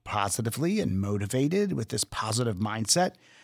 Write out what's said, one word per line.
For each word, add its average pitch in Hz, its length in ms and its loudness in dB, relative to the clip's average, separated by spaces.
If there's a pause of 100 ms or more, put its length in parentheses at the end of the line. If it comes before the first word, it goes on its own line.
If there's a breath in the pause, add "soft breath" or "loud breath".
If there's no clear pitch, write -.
positively 117 760 0
and 95 220 0
motivated 131 720 0
with 123 160 -4
this 110 140 -2
positive 110 540 -2
mindset, 110 580 0 (280 loud breath)